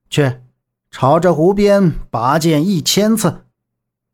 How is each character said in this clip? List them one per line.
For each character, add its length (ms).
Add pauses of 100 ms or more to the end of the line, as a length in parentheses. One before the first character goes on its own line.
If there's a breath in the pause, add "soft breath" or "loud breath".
去， 300 (500)
朝 300
着 160
湖 180
边 400 (160)
拔 300
剑 280
一 140
千 340
次。” 300 (680)